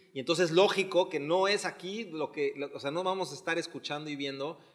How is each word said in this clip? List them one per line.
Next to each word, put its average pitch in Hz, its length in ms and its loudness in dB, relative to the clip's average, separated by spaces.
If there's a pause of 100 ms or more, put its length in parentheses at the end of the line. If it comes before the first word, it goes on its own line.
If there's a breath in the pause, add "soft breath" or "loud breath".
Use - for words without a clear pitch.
(120 soft breath)
Y 139 60 -10
entonces 165 280 4
es 156 100 2
lógico 190 520 4
que 156 120 -2
no 175 260 2
es 202 180 0
aquí 190 460 -6
lo 151 220 -4
que, 143 240 -2
lo, 139 180 -6
o 131 60 -10
sea, 139 100 -4
no 175 140 -2
vamos 185 260 -2
a 143 60 -12
estar 165 200 -2
escuchando 151 540 -6
y 143 60 -6
viendo 139 420 -6 (160 soft breath)